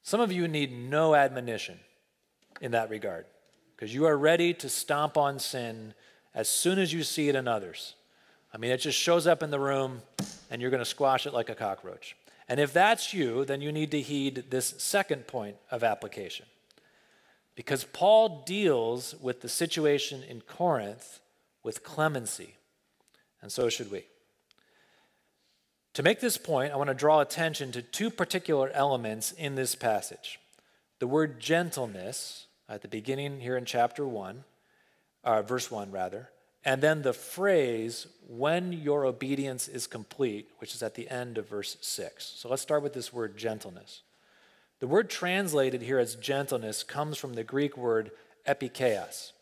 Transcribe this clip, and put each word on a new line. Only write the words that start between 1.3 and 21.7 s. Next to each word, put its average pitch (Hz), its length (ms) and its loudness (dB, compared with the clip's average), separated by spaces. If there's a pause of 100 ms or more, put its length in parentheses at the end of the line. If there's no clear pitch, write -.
in 120 120 -6
that 113 180 2
regard, 98 380 -6 (500)
'cause 113 160 -8
you 147 140 4
are 151 100 6
ready 170 380 4
to 143 120 -10
stomp 147 500 0
on 143 200 2
sin 113 560 -6 (400)
as 110 160 -2
soon 185 300 2
as 175 120 2
you 165 120 -2
see 147 260 0
it 135 60 4
in 127 120 0
others. 101 460 -4 (580)
I 113 60 -14
mean, 117 140 0
it 127 60 4
just 135 200 0
shows 170 300 4
up 165 160 6
in 151 80 -4
the 139 80 0
room, 135 420 0 (480)
and 120 100 -6
you're 123 120 0
gonna 123 140 0
squash 135 420 2
it 135 80 -6
like 117 140 0
a 110 60 -6
cockroach. 95 600 -8 (320)
And 127 120 0
if 143 140 4
that's 202 400 6
you, 135 320 0
then 139 160 -2
you 147 100 -4
need 151 200 -2
to 151 100 0
heed 139 480 -4
this 127 320 0
second 151 460 0
point 104 320 -8 (100)
of 120 140 -2
application, 104 640 -4 (1040)
because 127 300 -4
Paul 202 600 4
deals 127 680 2
with 123 280 -6
the 120 80 -10
situation 147 760 0
in 117 180 -14
Corinth 120 760 -2 (420)
with - 220 -8